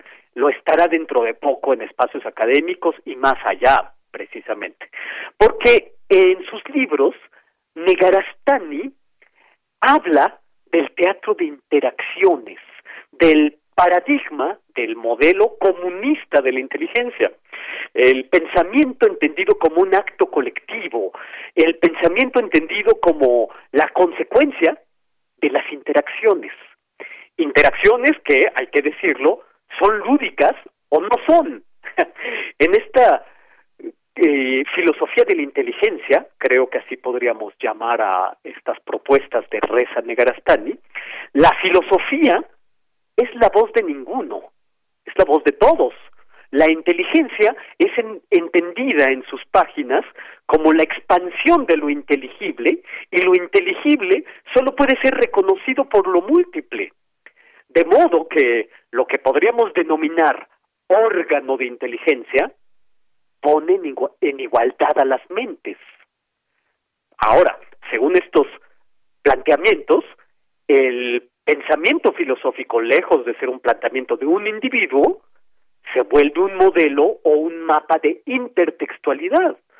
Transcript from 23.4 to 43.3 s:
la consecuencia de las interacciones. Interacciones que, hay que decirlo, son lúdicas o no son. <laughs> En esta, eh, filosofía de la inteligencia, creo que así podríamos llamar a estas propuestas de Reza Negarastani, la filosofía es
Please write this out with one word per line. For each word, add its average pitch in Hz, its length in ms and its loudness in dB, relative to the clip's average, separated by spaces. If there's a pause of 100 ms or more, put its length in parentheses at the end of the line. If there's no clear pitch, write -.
la 151 160 0
consecuencia 220 920 0 (580)
de - 120 -2
las - 220 -4
interacciones. 147 800 -2 (840)
Interacciones 175 760 2 (120)
que, 135 300 2
hay 131 140 -4
que 143 140 0
decirlo, 151 580 -2 (380)
son 214 200 2
lúdicas 202 560 0 (340)
o 151 120 2
no 214 160 -2 (100)
son. 320 380 2 (320)
<laughs> 359 80 0 (540)
En 160 160 2
esta, 214 500 4 (920)
eh, 135 480 0 (120)
filosofía 170 500 0
de 202 80 0
la 160 80 -2
inteligencia, 139 840 -2 (100)
creo 127 320 0
que - 80 -4
así - 180 -12
podríamos 120 640 -6
llamar 117 420 -4
a 92 440 -2
estas - 360 -10
propuestas - 680 -2
de 110 100 -6
Reza 120 420 -2
Negarastani, 120 760 -2 (540)
la 156 180 6 (100)
filosofía 185 800 2 (760)
es 247 180 -2